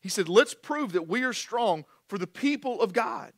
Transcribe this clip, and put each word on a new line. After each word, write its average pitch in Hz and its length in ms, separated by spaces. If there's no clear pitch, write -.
He 185 80
said, 180 180
"Let's 208 240
prove 294 400
that 165 160
we 226 140
are 254 100
strong 214 540
for 202 120
the 180 80
people 269 560
of 196 100
God." - 460